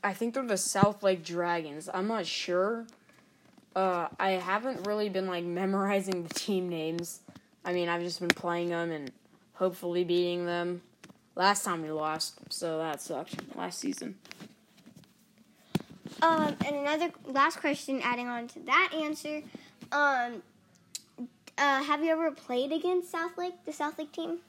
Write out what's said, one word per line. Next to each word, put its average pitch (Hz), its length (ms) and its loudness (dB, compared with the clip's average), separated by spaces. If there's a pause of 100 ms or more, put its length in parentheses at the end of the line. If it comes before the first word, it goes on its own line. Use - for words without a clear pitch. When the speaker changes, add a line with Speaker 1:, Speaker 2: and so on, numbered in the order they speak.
Speaker 1:
I 202 120 0
think 233 180 -2
they're 262 120 0
the 226 100 2
Southlake 196 680 4
Dragons. 170 680 -2
I'm 190 160 0
not 220 160 0
sure. 202 640 0 (880)
Uh, 180 320 2 (100)
I 190 120 2
haven't 190 560 0
really 208 240 0
been, 190 160 0
like, 175 180 -2
memorizing 190 800 0
the 160 100 -8
team 185 380 -2
names. 165 500 -4 (460)
I 180 80 -2
mean, 175 160 2
I've 170 120 0
just 175 160 -4
been 175 120 -2
playing 175 420 -2
'em 170 180 -2
and 147 220 -6 (440)
hopefully 180 480 0
beating 175 420 2
them. 175 360 -2 (520)
Last 196 300 4
time 170 180 0
we 156 80 -4
lost, 156 480 -2 (140)
so 160 260 -2
that 160 220 -2
sucked. - 560 -8
Last 180 220 -6
season. - 380 -4 (2000)
Speaker 2:
Um, 311 440 6
and 285 120 0
another 302 340 2 (140)
last 269 340 4
question, 277 440 0
adding 240 260 -2
on 240 200 -6
to 330 120 -16
that 339 340 4
answer. 302 480 -4 (480)
Um, 254 520 2 (1160)
uh, 277 240 4
have 294 220 0
you 330 60 4
ever 320 200 2
played 262 400 -2
against 359 400 0
South 349 260 -4
Lake, 359 180 -4 (100)
the 311 80 -8
South 302 260 -4
Lake 302 140 -8
team? 339 260 -4 (100)